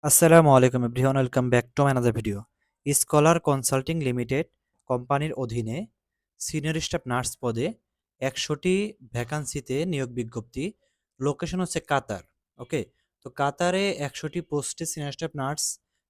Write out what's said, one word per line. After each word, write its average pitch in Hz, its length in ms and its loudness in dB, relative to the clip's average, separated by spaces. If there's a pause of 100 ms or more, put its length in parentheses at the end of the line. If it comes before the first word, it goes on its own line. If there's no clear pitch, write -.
আসসালামু 160 500 8
আলাইকুম 127 300 6
everyone, 127 300 0
welcome 127 340 0
back 123 160 4 (100)
to 143 80 2 (100)
another 120 240 2
video। 107 240 -4 (520)
স্কলার 156 460 4
কনসাল্টিং 139 640 0
লিমিটেড 127 440 -2 (400)
কোম্পানির 139 480 -2
অধীনে 120 520 -6 (540)
সিনিয়র 156 420 -4
স্টাফ - 260 -6
নার্স 123 340 -4
পদে 123 320 -2 (460)
একশোটি 185 760 -4 (180)
ভ্যাকান্সিতে 135 760 -6
নিয়োগ 135 240 -4
বিজ্ঞপ্তি, 120 600 -8 (480)
লোকেশন 147 400 -4
হচ্ছে 170 200 -4
কাতার। 123 440 -4 (340)
ওকে, 123 280 -6 (360)
তো 131 80 -16
কাতারে 175 640 -2
একশোটি 151 500 -8
পোস্টে 151 440 -6
সিনিয়র 143 260 -8
স্টাফ 160 240 -8
নার্স 143 440 -6 (300)